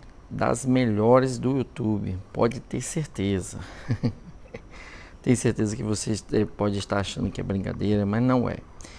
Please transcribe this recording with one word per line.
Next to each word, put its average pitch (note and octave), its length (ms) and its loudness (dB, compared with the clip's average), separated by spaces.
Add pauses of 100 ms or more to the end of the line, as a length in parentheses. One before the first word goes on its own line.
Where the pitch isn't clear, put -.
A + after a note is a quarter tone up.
(300)
das B2 340 0
melhores B2 760 4
do B2+ 200 2
YouTube, G#2 600 -2 (140)
pode A#2 280 2
ter - 200 -6
certeza. G2+ 760 -2 (840)
<laughs> - 800 -18
Tenho B2+ 160 4
certeza A2 400 0
que C3 60 -6
você G#2+ 300 -2
este-, G#2+ 340 0
pode G2+ 320 -2
estar G2+ 220 -2
achando G2 300 -2
que - 120 -6
é - 20 -4
brincadeira, G2 640 0
mas G#2+ 160 2
não B2+ 260 4
é. - 80 -4 (420)